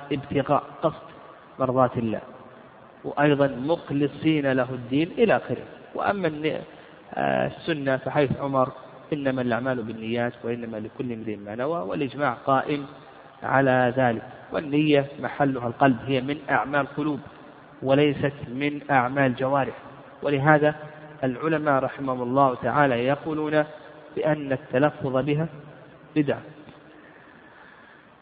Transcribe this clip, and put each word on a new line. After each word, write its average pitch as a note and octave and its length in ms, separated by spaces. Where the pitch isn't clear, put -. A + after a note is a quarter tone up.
"ابتغاء"، C#3 520
قصد D#3 200
مرضات B2+ 380
الله، A2 240
وأيضًا: C#3+ 440
"مخلصين C#3+ 1040
له B2+ 180
الدين" B2+ 480
إلى F#3 200
آخره. - 260
وأما G3 320
الن-، D3+ 340
آه، C2 340
السنة C#3 500
فحيث C#3 420
عمر: C3+ 320
"إنما C3+ 280
الأعمال B2 420
بالنيات A2+ 500
وإنما A#2 340
لكل A#2+ 340
امرئ A2 240
ما G2+ 200
نوى"، D3 240
والإجماع B2+ 540
قائم C#3 520
على B2+ 540
ذلك. A#2+ 260
والنية D3 540
محلها C3 480
القلب، C3 380
هي C3 160
من C#3+ 160
أعمال C#3 380
قلوب D3 220
وليست C#3 520
من C#3+ 320
أعمال C3 440
جوارح، C3 380
ولهذا D3 540
العلماء C#3 600
رحمهم B2+ 380
الله B2+ 340
تعالى B2 500
يقولون D3+ 580
بأن D3+ 360
التلفظ C3 640
بها D3 300
بدعة. C3 260